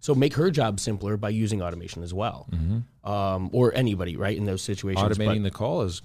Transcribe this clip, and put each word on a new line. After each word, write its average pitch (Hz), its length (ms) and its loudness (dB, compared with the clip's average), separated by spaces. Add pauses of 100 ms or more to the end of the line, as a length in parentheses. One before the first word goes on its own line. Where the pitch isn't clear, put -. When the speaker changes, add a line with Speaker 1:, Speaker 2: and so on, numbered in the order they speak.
Speaker 1:
So 147 140 0
make 139 200 4
her 165 160 2
job 113 300 2
simpler 104 360 -2
by 104 120 -2
using 107 340 0
automation 85 400 -8
as 87 120 -8
well, 104 360 -4
Speaker 2:
Mm-hmm. 98 600 -2
Speaker 1:
um, 98 420 0
or 123 220 6
anybody, 92 420 0
right, 98 200 0
in 104 100 -2
those 95 160 -2
situations. 98 540 0
Speaker 2:
Automating 107 260 0
Speaker 1:
But - 20 -
Speaker 2:
the 95 60 0
call 135 320 -2
is, 90 220 -4